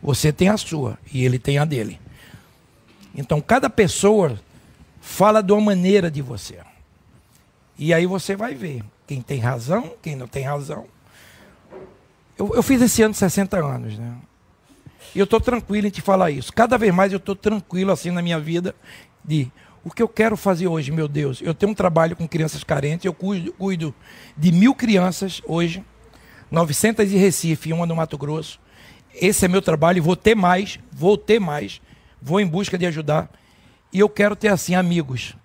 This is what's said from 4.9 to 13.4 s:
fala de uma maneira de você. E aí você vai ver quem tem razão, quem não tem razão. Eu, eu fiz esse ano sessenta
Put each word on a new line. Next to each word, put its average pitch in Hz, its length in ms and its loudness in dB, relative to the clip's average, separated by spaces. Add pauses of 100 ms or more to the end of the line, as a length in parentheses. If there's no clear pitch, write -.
fala 214 400 4
de 190 100 0
uma 208 100 4
maneira 190 480 2
de 147 120 -8
você. 110 380 -12 (1160)
E 151 160 0
aí 170 120 2
você 190 300 -4
vai 226 180 -8
ver 156 300 -10 (220)
quem 135 160 -10
tem 139 180 -6
razão, 127 520 -4 (100)
quem 147 140 -10
não 127 120 -12
tem 135 160 -10
razão. 143 420 -8 (1500)
Eu, 208 180 -4
eu 240 80 4
fiz 262 180 2
esse 233 200 4
ano 214 120 4
sessenta 196 500 0